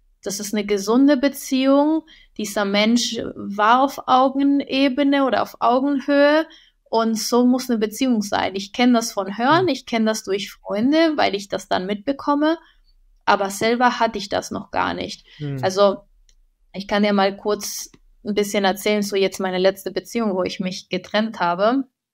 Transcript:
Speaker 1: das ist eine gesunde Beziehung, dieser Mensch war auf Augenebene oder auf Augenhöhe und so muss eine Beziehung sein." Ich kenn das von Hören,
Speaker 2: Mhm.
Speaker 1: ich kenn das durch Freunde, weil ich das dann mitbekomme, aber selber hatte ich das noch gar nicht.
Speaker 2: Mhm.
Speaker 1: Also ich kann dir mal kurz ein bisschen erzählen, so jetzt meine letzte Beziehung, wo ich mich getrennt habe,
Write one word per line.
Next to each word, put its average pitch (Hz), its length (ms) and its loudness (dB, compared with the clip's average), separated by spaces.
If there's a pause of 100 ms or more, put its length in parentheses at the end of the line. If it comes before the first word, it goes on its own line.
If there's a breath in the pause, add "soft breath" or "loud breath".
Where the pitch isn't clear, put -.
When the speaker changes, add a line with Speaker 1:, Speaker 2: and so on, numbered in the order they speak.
(240)
Speaker 1:
das - 160 -8
ist 208 140 -8
eine 208 120 -2
gesunde 220 520 4
Beziehung, 285 840 2 (340 soft breath)
dieser 208 280 -4
Mensch 220 520 2 (180)
war 208 480 2
auf 269 240 -4
Augenebene 277 1200 2
oder 208 160 0
auf - 180 -6
Augenhöhe 285 880 2 (420 loud breath)
und 226 280 0
so 240 280 2
muss 254 240 2
eine 233 100 0
Beziehung 220 420 0
sein." 190 340 -2
Ich 196 180 -8
kenn 247 200 4
das 226 200 0
von 202 240 -6
Hören, 294 280 2
Speaker 2:
Mhm. 349 40 0
Speaker 1:
ich 262 160 -4
kenn 220 200 -2
das 220 180 -2
durch 196 280 -6
Freunde, 285 640 0
weil 202 200 0
ich 202 120 -8
das - 220 -8
dann 190 160 -2
mitbekomme, 285 720 -2 (680 soft breath)
aber 202 240 0
selber 233 500 0
hatte 226 180 0
ich 190 120 -10
das - 220 -4
noch - 200 -10
gar 185 220 -2
nicht. - 320 -10 (140 loud breath)
Speaker 2:
Mhm. 143 240 -8
Speaker 1:
Also 190 400 2 (680)
ich 196 140 -12
kann 208 160 2
dir 208 100 2
mal 196 240 2
kurz - 540 -6 (340)
ein 208 80 -6
bisschen 202 320 0
erzählen, 202 380 0
so 202 120 -6
jetzt 190 240 0
meine 185 180 -2
letzte 190 340 0
Beziehung, 214 440 -4
wo 185 80 -2
ich - 160 -6
mich 185 300 -8
getrennt 214 500 -4
habe, 202 460 0 (280)